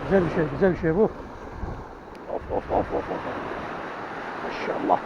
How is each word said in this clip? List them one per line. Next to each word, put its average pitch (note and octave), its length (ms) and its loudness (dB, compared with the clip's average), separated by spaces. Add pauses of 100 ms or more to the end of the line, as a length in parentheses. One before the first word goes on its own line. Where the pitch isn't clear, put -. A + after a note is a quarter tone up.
Güzel F3+ 220 6
bir D#3 40 2
şey, E3 220 2
güzel E3+ 200 6
bir D#3 60 2
şey D#3+ 180 4
bu. G#3+ 80 8 (1300)
Of, - 160 -6
of, - 200 -2
of, - 220 2
of, - 180 0
of. - 80 -2 (1200)
Maşallah. D3+ 640 2